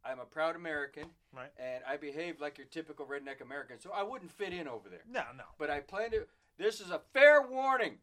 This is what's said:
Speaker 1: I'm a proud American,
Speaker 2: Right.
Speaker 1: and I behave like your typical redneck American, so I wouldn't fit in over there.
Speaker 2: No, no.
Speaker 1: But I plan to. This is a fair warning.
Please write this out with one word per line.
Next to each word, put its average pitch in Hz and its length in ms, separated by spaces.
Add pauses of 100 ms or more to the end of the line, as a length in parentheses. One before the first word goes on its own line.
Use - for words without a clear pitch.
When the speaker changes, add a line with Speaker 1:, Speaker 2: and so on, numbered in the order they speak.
Speaker 1:
I'm 131 140
a 120 60
proud 160 300
American, 151 500 (300)
Speaker 2:
Right. 131 220
Speaker 1:
and 127 300
I 139 100
behave 151 420
like 147 180
your 135 100
typical 151 380
redneck 139 360
American, 127 380
so 185 120
I 202 120
wouldn't 208 280
fit 190 220
in 170 140
over 104 220
there. 87 200
Speaker 2:
No, 240 140 (140)
no. 117 60 (140)
Speaker 1:
But 147 120
I 143 120
plan 220 300
to. 220 140 (320)
This 220 220
is 185 120
a 160 100 (120)
fair 294 340
warning. 254 560